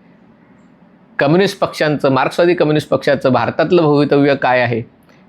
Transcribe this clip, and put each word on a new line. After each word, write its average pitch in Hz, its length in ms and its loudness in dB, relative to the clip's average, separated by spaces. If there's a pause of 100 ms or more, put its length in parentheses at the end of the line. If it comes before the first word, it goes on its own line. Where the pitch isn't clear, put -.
(1200)
कम्युनिस्ट 175 400 0
पक्षांचं, 151 520 -2
मार्क्सवादी 160 420 0
कम्युनिस्ट 151 360 -2
पक्षाचं 139 420 0
भारतातलं 123 520 0
भवितव्य 143 540 2
काय 127 240 0
आहे 120 200 -2 (480)